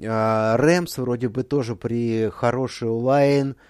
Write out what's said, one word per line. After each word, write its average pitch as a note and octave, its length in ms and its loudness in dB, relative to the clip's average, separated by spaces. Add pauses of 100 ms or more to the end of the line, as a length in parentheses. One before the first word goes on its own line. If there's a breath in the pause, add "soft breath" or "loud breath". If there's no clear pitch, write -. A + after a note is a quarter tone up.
А, A2 540 2
Рэмс E3 400 2
вроде B2 320 -2
бы B2+ 140 -4
тоже B2+ 320 -4
при A2+ 540 -2
хороший A#2+ 600 -2
онлайн, C3+ 680 2 (140 soft breath)